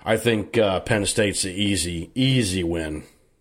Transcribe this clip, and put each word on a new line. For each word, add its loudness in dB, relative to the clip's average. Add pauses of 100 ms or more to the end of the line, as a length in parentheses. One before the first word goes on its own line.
I 2
think, 0
uh, 2
Penn 0
State's 0
an -6
easy, -2
easy 2
win -4 (360)